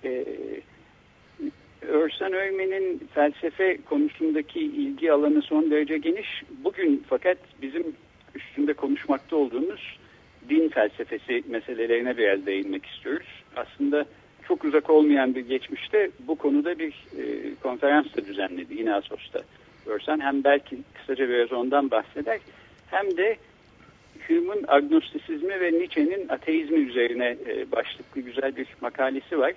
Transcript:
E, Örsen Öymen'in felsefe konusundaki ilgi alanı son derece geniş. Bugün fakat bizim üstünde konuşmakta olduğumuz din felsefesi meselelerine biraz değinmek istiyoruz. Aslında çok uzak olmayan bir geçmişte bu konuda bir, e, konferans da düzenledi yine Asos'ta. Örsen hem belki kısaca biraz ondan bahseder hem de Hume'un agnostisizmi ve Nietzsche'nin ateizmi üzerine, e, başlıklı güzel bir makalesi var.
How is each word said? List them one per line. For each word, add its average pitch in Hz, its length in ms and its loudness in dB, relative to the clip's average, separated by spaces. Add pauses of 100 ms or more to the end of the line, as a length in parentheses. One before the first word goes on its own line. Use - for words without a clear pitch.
E, 127 220 -4 (1600)
Örsen - 460 0
Öymen'in 190 800 -4
felsefe 156 640 0 (120)
konusundaki 151 720 -2
ilgi 147 520 -2
alanı 147 300 4
son 156 300 2
derece 151 260 2
geniş. 165 460 -4 (200)
Bugün 165 460 0
fakat 180 280 2 (240)
bizim 135 220 -6 (520)
üstünde 277 380 -2
konuşmakta 143 600 -2
olduğumuz 147 600 -2 (520)
din 156 200 4
felsefesi 110 800 -2
meselelerine 117 680 -2
biraz 98 280 4
değinmek 98 400 -4
istiyoruz. - 420 -8 (280)
Aslında 143 500 -2 (420)
çok 175 160 0
uzak 151 260 4
olmayan 143 460 6
bir 127 120 -8
geçmişte 180 640 -2 (160)
bu 160 80 0
konuda 147 440 0
bir, 156 140 -6 (240)
e, 120 460 -6
konferans 143 520 2
da 101 100 -2
düzenledi 92 520 -6
yine 113 160 0
Asos'ta. - 480 -6 (440)
Örsen 113 340 -2
hem 139 240 -2
belki 143 340 2 (220)
kısaca 131 300 -2
biraz 120 220 2
ondan 131 400 0
bahseder 117 480 -2 (520)
hem 190 260 -2
de 208 200 0 (880)
Hume'un 175 400 0
agnostisizmi 156 920 2
ve 180 120 2
Nietzsche'nin 175 580 0
ateizmi 160 480 0
üzerine, 120 600 0 (100)
e, 110 240 -4
başlıklı - 500 -6
güzel 127 340 -4
bir 131 120 -8 (140)
makalesi 135 580 -2
var. 143 180 2